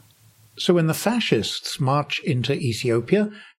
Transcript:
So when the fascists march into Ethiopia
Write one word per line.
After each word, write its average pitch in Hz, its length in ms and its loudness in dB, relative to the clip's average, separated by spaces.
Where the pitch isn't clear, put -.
So - 160 2
when 165 140 4
the 156 60 0
fascists - 840 -2
march 143 460 0
into 127 300 0
Ethiopia 127 760 0